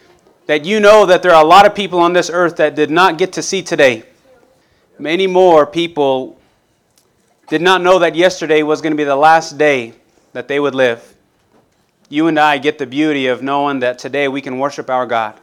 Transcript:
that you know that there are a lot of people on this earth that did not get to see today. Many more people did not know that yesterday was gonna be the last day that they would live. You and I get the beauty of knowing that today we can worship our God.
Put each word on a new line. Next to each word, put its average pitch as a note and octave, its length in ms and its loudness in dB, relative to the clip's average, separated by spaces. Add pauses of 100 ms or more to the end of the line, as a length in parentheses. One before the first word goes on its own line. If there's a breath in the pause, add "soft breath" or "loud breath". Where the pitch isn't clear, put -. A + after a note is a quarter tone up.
(460 soft breath)
that D3+ 180 -2
you G#3+ 160 -2
know G#3 240 6
that F3+ 180 2
there F3+ 120 4
are D#3 100 6
a - 20 0
lot G3 200 6
of G3+ 80 -2
people F3+ 240 -6
on F3 160 0
this E3+ 160 0
earth E3+ 260 -2
that D3+ 180 -2
did C#3+ 160 -2
not E3 280 2
get F#3 160 -4
to D#3 80 -10
see F#3+ 180 -6
today. D3 440 0 (920)
Many E3+ 280 -4
more F3+ 400 4
people D3 760 -6 (1080)
did D#3 100 -2
not F3+ 220 0
know F#3 160 4
that E3 160 0
yesterday D#3+ 480 0
was D3+ 180 -2
gonna D#3 140 -4
be D3+ 100 -4
the C#3 100 -2
last D#3 440 2
day C3 340 0 (400)
that B2 160 -12
they C#3+ 100 -4
would C#3+ 160 -2
live. A#2+ 320 -2 (1000)
You D3+ 200 -2
and D#3 100 -2
I D3+ 180 2
get D3 220 -4
the C#3 80 -8
beauty C#3+ 400 -4
of A#2+ 160 -4
knowing C#3 380 -4
that B2 180 -4
today C#3 280 -6
we C3+ 140 -6
can B2+ 180 -10
worship C3+ 300 -6
our B2+ 160 -4
God. A2+ 380 -6